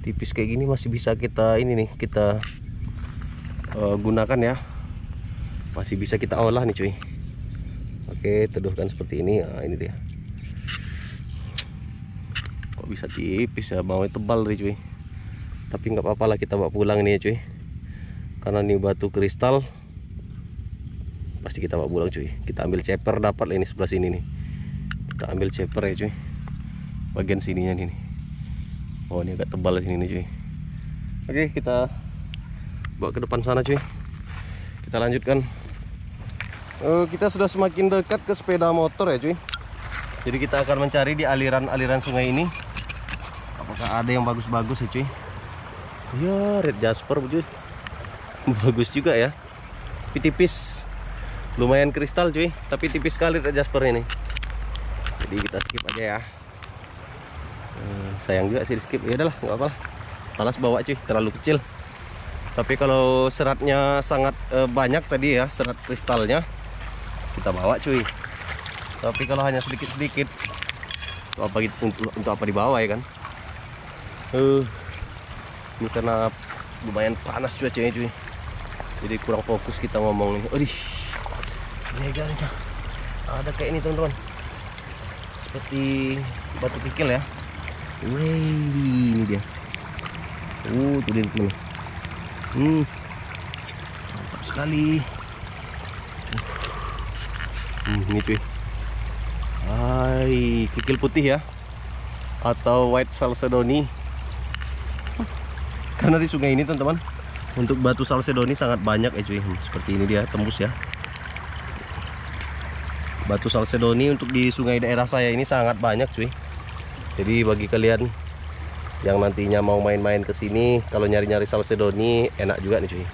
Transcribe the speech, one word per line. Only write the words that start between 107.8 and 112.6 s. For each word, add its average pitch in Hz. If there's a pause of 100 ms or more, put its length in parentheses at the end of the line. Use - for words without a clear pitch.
batu 123
chalcedony 127
sangat 120
banyak 107
ya, 104
cuy. 104
Hmm, 92
seperti 98
ini 98
dia, 107
tembus 107
ya. 110 (2500)